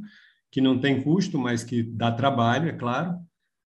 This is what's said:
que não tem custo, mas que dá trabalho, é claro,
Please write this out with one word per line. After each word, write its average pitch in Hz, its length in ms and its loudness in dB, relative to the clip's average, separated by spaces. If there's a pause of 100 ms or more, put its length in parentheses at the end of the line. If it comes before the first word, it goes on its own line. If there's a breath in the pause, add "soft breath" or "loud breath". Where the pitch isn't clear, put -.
(500 loud breath)
que - 100 -2
não 131 200 4
tem 135 240 0
custo, 165 340 0
mas 120 260 -2
que 120 200 -2
dá 117 280 -2
trabalho, 120 580 2
é 127 40 -4
claro, 135 420 -4 (520)